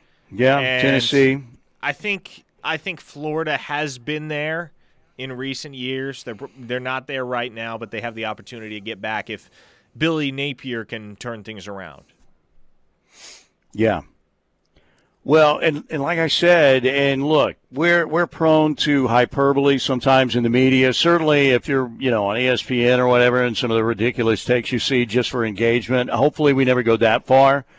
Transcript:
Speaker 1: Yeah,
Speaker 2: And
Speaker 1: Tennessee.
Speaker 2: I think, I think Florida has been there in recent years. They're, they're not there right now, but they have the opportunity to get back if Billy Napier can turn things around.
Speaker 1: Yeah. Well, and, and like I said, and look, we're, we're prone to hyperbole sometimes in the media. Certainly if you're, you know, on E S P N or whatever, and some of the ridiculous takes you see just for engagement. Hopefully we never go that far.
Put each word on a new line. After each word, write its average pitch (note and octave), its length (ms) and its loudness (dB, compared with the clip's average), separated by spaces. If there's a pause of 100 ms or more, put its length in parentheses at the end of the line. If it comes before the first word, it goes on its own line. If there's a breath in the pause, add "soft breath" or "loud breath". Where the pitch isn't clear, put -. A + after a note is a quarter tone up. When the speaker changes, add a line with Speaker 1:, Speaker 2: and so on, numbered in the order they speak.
(320)
Speaker 1:
Yeah, C3 260 2
Speaker 2:
And B2+ 240 0
Speaker 1:
Tennessee. C3+ 600 2 (380)
Speaker 2:
I C#3 120 -4
think, - 500 -10 (220)
I D#3+ 140 -6
think E3+ 220 -12
Florida D3+ 560 -6
has D3 420 -6
been D3+ 280 -8
there D#3 460 -6 (440)
in C3 160 -12
recent C3+ 440 -10
years. C3 480 -8
They're, A#2+ 100 -10 (240)
they're B2 220 -8
not C3 260 -8
there C3+ 180 -8
right B2 280 -6
now, A2+ 260 -10
but A2 140 -14
they A2 80 -8
have A2+ 160 -8
the A2 80 -8
opportunity A2 500 -10
to G#2 60 -12
get G2+ 200 -12
back G#2+ 300 -6
if G#2 180 -12 (480 soft breath)
Billy D3+ 360 -6
Napier C3+ 520 -10
can G#2+ 300 -14
turn A2+ 300 -14
things G#2 240 -16
around. F#2 340 -16 (1700 loud breath)
Speaker 1:
Yeah. G#2+ 280 0 (1300)
Well, D3+ 320 4
and, D3+ 300 -4
and D3 140 -6
like E3 160 -2
I E3 80 0
said, D3 580 4
and C#3 420 0
look, C#3 300 2 (160)
we're, E3+ 340 2
we're D#3+ 200 0
prone D#3 500 2
to C#3 320 2
hyperbole C#3 680 2
sometimes C3 580 2
in B2 60 0
the A#2+ 80 2
media. C3 420 4
Certainly D3+ 580 2
if B2 160 2
you're, C3 320 -2
you C3 120 -2
know, G#2+ 160 2
on G#2 100 0
E B2+ 100 0
S B2 140 0
P B2 260 -2
N B2 140 4
or B2 80 2
whatever, B2 340 4
and A#2+ 140 -2
some A#2+ 140 -4
of A2+ 80 2
the A2+ 60 0
ridiculous A2+ 600 0
takes B2 260 0
you B2 80 -2
see B2 280 -2
just A#2 240 -2
for B2 120 -2
engagement. A#2 680 0
Hopefully C#3+ 420 2
we C3 140 2
never B2+ 160 2
go A2+ 160 2
that A2 260 2
far. C3+ 400 4 (140 soft breath)